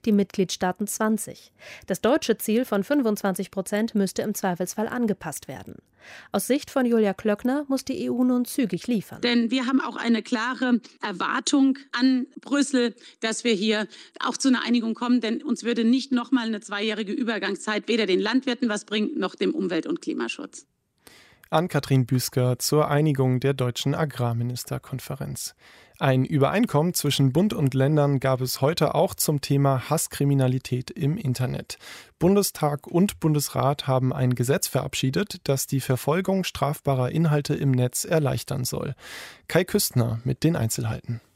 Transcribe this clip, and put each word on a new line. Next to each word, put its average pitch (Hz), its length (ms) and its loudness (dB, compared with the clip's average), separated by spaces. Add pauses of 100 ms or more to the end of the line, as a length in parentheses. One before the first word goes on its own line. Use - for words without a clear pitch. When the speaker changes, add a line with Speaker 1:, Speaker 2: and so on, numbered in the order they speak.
Speaker 1:
die 226 60 4
Mitgliedstaaten 196 720 0
zwanzig. - 640 -4 (360)
Das 180 140 -4
deutsche 240 360 2
Ziel 226 260 0
von 202 200 0
fünfundzwanzig 214 680 0
Prozent 208 460 -4
müsste 196 260 0
im 208 140 -4
Zweifelsfall 185 520 -4
angepasst 208 600 -4
werden. - 300 -14 (540)
Aus - 160 -2
Sicht 285 240 0
von 262 140 0
Julia 220 280 4
Klöckner 247 540 -2
muss 269 160 -2
die 254 220 -6
E 247 40 -4
U 247 140 0
nun 247 220 2
zügig 190 420 -2
liefern. 233 320 -2
Speaker 2:
Denn 240 320 2
wir 254 140 0
haben 262 160 2
auch - 160 -8
eine 233 260 0
klare 240 560 0 (220)
Erwartung 262 760 2 (140)
an 254 340 2 (140)
Brüssel, 254 560 0 (240)
dass 220 240 -4
wir 233 100 4
hier 214 320 0 (400)
auch - 120 -4
zu 269 100 0
einer 240 180 4
Einigung 226 280 0
kommen. 247 260 2
Denn 226 240 -2
uns 214 220 -4
würde 233 180 0
nicht 247 300 4
noch 240 180 0
mal 240 160 2
eine 214 140 -4
zweijährige 208 500 -4
Übergangszeit 208 760 -2
weder 220 160 2
den 185 160 4
Landwirten 240 480 0
was 208 160 -4
bringen, 208 340 -2
noch 185 160 -2
dem 190 180 0
Umwelt- 175 340 -2
und - 140 -4
Klimaschutz. - 640 -8 (840)
Speaker 3:
Ann-Kathrin 143 540 2
Büsker 123 540 0
zur 147 300 2
Einigung 135 500 2
der 139 140 2
deutschen 135 420 -2
Agrarministerkonferenz. 127 1600 -6 (420)
Ein 131 260 4
Übereinkommen 156 680 2
zwischen 139 400 2
Bund 196 200 2
und 139 200 0
Ländern 143 460 2
gab 131 200 0
es 127 220 -4
heute 151 320 2
auch 175 220 2
zum 147 260 0
Thema 139 480 2
Hasskriminalität 131 1040 0
im 160 260 -2
Internet. 127 600 -4 (420)
Bundestag 170 680 2
und 185 320 2
Bundesrat 147 680 0
haben 131 260 2
ein 123 220 0
Gesetz 127 320 0
verabschiedet, 135 760 -2
das 135 220 0
die 139 160 -2
Verfolgung 185 600 0
strafbarer 139 680 -2
Inhalte 147 460 2
im 139 160 2
Netz 123 340 0
erleichtern 135 580 -2
soll. - 300 -6 (540)
Kai 180 160 2
Küstner 117 600 0
mit 131 200 -2
den 165 120 2
Einzelheiten. 113 640 -4 (160)